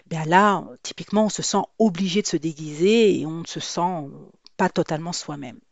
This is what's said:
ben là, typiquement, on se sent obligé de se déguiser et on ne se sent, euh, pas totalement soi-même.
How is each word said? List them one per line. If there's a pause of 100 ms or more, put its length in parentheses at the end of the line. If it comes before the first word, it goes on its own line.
ben
là, (200)
typiquement,
on
se
sent (180)
obligé
de
se
déguiser
et
on
ne
se
sent,
euh, (480)
pas
totalement
soi-même. (140)